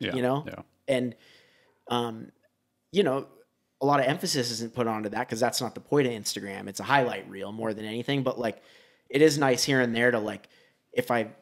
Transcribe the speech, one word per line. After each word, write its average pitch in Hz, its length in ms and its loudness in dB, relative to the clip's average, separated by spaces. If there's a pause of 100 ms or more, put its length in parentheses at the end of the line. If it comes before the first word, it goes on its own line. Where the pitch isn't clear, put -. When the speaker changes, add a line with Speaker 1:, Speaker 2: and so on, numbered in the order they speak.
Speaker 1:
Yeah, 98 160 -4
Speaker 2:
you 123 60 0
know? 135 240 0
Speaker 1:
yeah. - 160 -12 (260)
Speaker 2:
And, 127 260 0 (760)
um, 117 440 -4 (600)
you 180 100 2
know, 139 240 0 (540)
a 135 60 0
lot 143 140 4
of 127 60 2
emphasis 147 440 0
isn't 113 240 -8
put 123 120 0
onto 110 240 -2
that 110 180 -4
'cause 113 120 -2
that's 123 200 2
not 117 140 -4
the - 60 -12
point 143 260 2
of 120 60 -2
Instagram. 98 560 -8
It's 98 120 -10
a - 40 -8
highlight 110 460 0
reel 98 220 -10
more 110 220 -4
than 107 100 -12
anything. 120 380 -4
But, 120 160 -2
like, 117 220 -4 (480)
it 139 140 4
is 151 160 8
nice 131 260 4
here 135 160 4
and 120 140 2
there 120 160 4
to, 117 80 2
like, 104 300 -6 (440)
if - 180 -2
I, 117 180 0 (140)